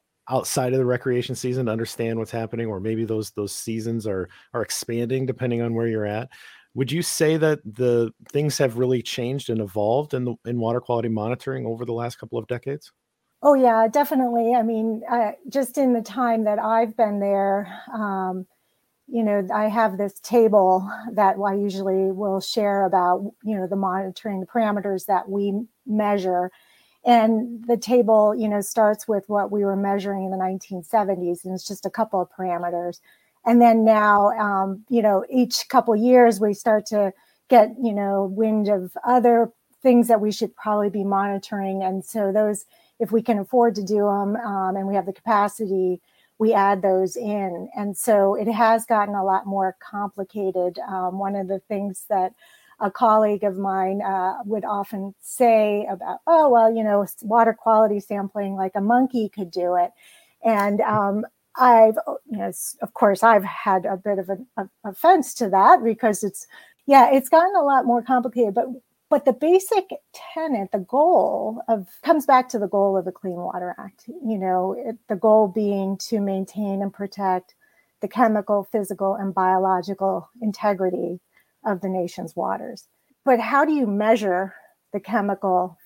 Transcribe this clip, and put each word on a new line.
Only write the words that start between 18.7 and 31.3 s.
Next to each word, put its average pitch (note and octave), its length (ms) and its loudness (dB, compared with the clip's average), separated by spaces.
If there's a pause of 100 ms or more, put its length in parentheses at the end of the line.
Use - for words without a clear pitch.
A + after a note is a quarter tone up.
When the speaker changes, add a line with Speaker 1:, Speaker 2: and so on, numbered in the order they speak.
Speaker 2:
you A#3 160 -4
know, G#3 320 0
I G#3+ 140 0
have G#3+ 280 0
this G3+ 220 -4
table G3+ 720 4 (220)
that F#3+ 260 2
I G3 160 -2
usually F#3+ 560 -2
will G3 300 -4
share G3+ 440 -2
about, F3+ 480 0 (120)
you G#3 120 -4
know, F#3 120 -4
the G3 80 -4
monitoring, F#3+ 640 -6
the F#3 60 -8
parameters G#3 600 -4
that F#3+ 220 -2
we G3+ 240 -2 (340)
measure. G3+ 640 0 (560)
And A3+ 640 2
the A#3 80 2
table, A3 580 4
you A3 140 -2
know, G#3 120 0
starts G#3 460 0
with G#3 220 -2
what G3+ 240 -2
we G#3 120 0
were G3 120 0
measuring G3 480 -2
in F#3 80 -6
the F#3+ 40 -6
nineteen F#3 460 -6
seventies, F3+ 640 -2